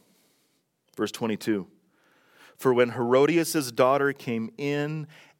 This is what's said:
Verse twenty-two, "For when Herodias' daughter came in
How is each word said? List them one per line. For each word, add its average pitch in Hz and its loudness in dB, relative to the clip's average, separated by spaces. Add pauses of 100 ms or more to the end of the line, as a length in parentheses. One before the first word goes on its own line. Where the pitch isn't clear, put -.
(960)
Verse 107 -4
twenty-two, 107 -4 (920)
"For 131 0
when 120 4
Herodias' 131 2
daughter 135 2
came 113 -8
in 147 -4 (320)